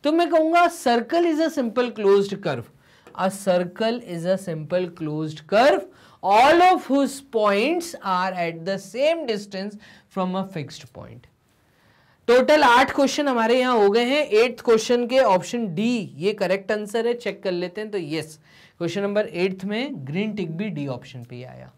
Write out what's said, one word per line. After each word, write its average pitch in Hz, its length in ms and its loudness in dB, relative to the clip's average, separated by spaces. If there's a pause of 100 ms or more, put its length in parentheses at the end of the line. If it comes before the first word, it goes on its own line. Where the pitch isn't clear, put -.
तो 302 80 2
मैं 330 180 2
कहूँगा 330 420 4
circle 330 580 0
is 311 160 -2
a 302 40 -2
simple 247 420 -2
closed 202 500 2
curve। 127 240 -4 (480)
A 190 160 -2
circle 196 720 -2 (140)
is 165 100 -6
a 190 120 0
simple 170 600 -6
closed 156 480 -6
curve, 262 400 2 (360)
all 254 400 6
of 359 240 4
whose 269 340 0
points 226 800 0
are 185 300 -2
at 165 320 -6
the 190 140 -4
same 302 480 -2
distance 202 500 -8 (320)
from 185 280 -6
a 190 100 -4
fixed - 460 -14
point। 117 340 -20 (1000)
टोटल 262 340 6
आठ 262 320 6
क्वेश्चन 285 340 0
हमारे 233 300 2
यहाँ 254 160 0
हो 202 160 4
गए 233 140 2
हैं। 277 200 0 (140)
एट्थ 240 260 0
क्वेश्चन 240 420 2
के 254 120 2
ऑप्शन 220 560 2
डी 220 180 0 (240)
ये 185 160 -2
करेक्ट 196 400 -2
आंसर 214 340 -2
है, 240 80 0
चेक 202 280 -8
कर 190 100 -4
लेते 175 280 -6
हैं। 214 100 -10
तो 202 80 -6
यस, 156 400 -8 (400)
क्वेश्चन 175 240 -4
नंबर 202 240 -2 (100)
एट्थ 185 280 -4
में 214 420 -6
ग्रीन 196 280 -4
टिक 165 220 -6
भी 214 120 -6
डी 147 200 -8
ऑप्शन 123 360 -12
पे 123 120 -18
ही 123 80 -16
आया। 127 340 -20